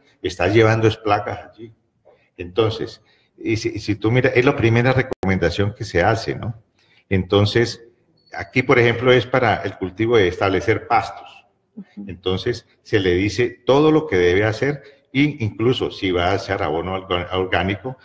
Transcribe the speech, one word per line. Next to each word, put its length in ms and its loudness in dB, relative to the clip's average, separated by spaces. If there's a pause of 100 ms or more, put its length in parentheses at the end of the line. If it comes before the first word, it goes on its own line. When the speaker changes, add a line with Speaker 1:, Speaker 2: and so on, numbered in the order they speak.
(200)
Speaker 1:
estás 320 -2
llevando 360 4
es 80 0
plagas 560 -4
allí. 200 -20 (640)
Entonces, 680 -4 (360)
y 180 -2
si, 220 -4
si 160 -4
tú 160 -2
miras, 240 2
es 100 4
la 120 2
primera 360 2
recomendación 840 -2
que 80 -12
se 180 0
hace, 320 0
¿no? 260 -10 (480)
Entonces, 760 0 (520)
aquí, 280 -4
por 160 4
ejemplo, 320 2
es 140 4
para 360 0
el 140 -8
cultivo 400 -2
de 100 4
establecer 600 0
pastos. 580 -4 (300)
Speaker 2:
Ujú. 320 -18
Speaker 1:
Entonces, 580 -4 (160)
se 160 0
le 160 2
dice 500 -2
todo 280 4
lo 140 2
que 100 -2
debe 280 4
hacer, 380 -2 (300)
e 260 0
incluso 540 -2
si 180 -4
va 200 0
a 40 0
hacer 280 -4
abono 320 -4
orga-, 420 -4
orgánico, 680 -4